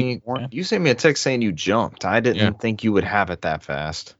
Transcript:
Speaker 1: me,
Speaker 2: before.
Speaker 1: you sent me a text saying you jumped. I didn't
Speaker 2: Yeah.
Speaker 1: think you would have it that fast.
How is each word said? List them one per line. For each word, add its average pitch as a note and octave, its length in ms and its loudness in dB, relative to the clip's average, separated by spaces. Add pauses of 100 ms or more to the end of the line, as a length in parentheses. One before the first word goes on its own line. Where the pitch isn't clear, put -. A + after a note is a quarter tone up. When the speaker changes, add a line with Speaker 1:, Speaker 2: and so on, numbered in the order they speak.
Speaker 1:
me, B2 100 -4
Speaker 2:
before. B2 340 -6
Speaker 1:
you C3+ 140 -8
sent F#3+ 200 0
me D3+ 60 4
a B2 60 6
text D3+ 260 2
saying B2+ 220 0
you G#2 80 0
jumped. G2 540 -2
I G#2 160 4
didn't A#2+ 160 2
Speaker 2:
Yeah. G#2 160 4
Speaker 1:
think A2 300 -4
you A2+ 80 2
would F#2+ 120 2
have G2+ 260 0
it F2 140 -8
that D#2 180 -2
fast. D2+ 580 -8